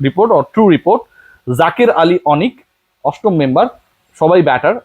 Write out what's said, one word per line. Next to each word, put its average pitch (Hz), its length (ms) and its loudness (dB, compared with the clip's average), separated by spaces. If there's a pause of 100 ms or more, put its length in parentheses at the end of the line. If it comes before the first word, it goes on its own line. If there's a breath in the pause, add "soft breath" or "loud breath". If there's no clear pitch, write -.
report 214 240 0
or 156 120 2 (120)
true 214 220 2
report। 202 240 -2 (580 soft breath)
জাকির 202 320 0
আলী 170 340 2
অনিক 151 300 -2 (500)
অষ্টম 180 320 -4
মেম্বার, 147 300 0 (520)
সবাই 170 240 2
ব্যাটার, 143 320 -2 (100)